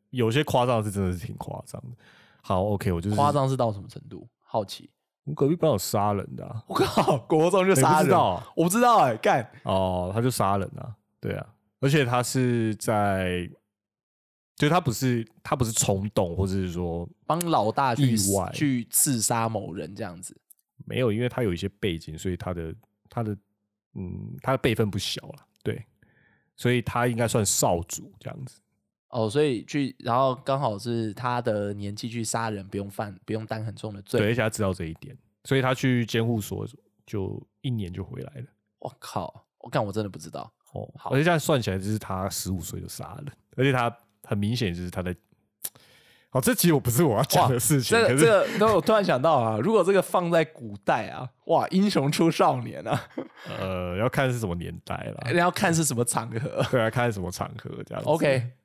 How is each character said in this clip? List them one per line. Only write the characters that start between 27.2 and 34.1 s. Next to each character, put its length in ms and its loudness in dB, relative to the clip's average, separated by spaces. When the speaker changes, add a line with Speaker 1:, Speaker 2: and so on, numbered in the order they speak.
Speaker 1:
算 160 2
少 380 2
主 360 -12
这 100 -16
样 160 -14
子。 160 -18
Speaker 2:
哦， 200 -2
所 140 2
以 220 0
去， 340 -4
然 180 -2
后 180 2
刚 160 0
好 180 -2
是 360 -4
他 280 -4
的 320 -2
年 220 -8
纪 120 -8
去 140 -6
杀 260 -4
人， 200 -8
不 80 -8
用 120 -6
犯， 240 -10
不 80 -6
用 120 -4
担 200 -8
很 100 -8
重 180 -10
的 100 -14
罪。 180 -2